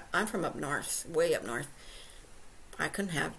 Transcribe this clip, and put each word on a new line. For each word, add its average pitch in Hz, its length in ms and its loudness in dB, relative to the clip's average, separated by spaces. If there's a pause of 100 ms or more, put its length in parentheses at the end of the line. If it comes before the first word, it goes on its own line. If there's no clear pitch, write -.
(120)
I'm 202 140 4
from 214 180 2
up - 120 0
north, - 520 0
way 165 280 6
up 101 100 0
north. 120 220 0 (1120)
I 156 80 4
couldn't 196 240 0
have 156 280 2